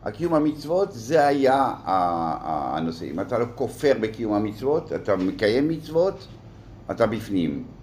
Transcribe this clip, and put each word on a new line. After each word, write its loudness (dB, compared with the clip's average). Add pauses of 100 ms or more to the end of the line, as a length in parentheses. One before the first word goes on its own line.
הקיום -2
המצוות 0
זה 2
היה 4
ה-, 0
ה-, 0
הנושא. -4
אם -6
אתה -2
לא 2
כופר 0
בקיום -2
המצוות, -2
אתה 0
מקיים 2
מצוות, -2 (640)
אתה 2
בפנים. -2 (180)